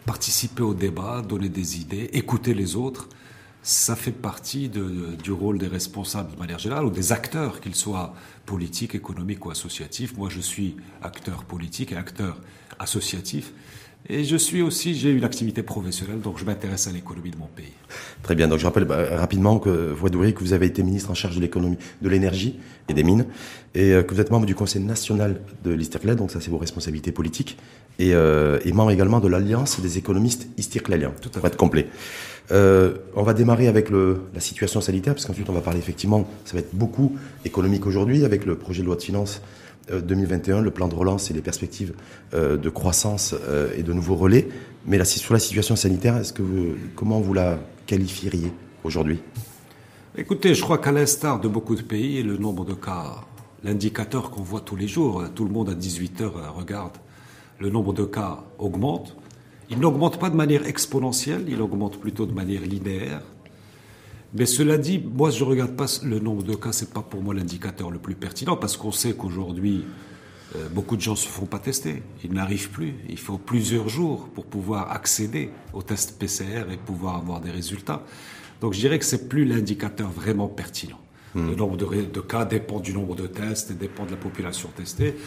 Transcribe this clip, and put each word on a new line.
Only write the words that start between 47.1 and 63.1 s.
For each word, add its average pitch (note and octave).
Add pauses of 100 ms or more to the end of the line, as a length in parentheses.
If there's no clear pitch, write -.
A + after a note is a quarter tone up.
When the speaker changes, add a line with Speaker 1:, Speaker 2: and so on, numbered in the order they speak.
Speaker 2:
vous G2
la F2+ (280)
qualifieriez F#2 (320)
aujourd'hui ? D#2+ (1000)
Speaker 1:
Écoutez, G3
je F#3
crois E3
qu'à C#3+
l'instar C#3+
de A2
beaucoup A2
de A2
pays, B2
le G2+
nombre F#2+
de F#2+
cas, F2 (500)
l'indicateur G#2
qu'on G2+
voit F#2+
tous -
les G2
jours, G2+ (100)
tout A2+
le F#2
monde G#2
à F2
dix-huit F2
heures, G2
euh, D#2
regarde, F2 (640)
le G2
nombre G2
de G2+
cas F#2+ (140)
augmente. G#2+ (540)
Il A#2
n'augmente D#3+
pas F#3
de D#3+
manière D3
exponentielle, C#3+
il A#2
augmente G2+
plutôt G#2+
de G#2
manière F#2+
linéaire. F#2+ (1120)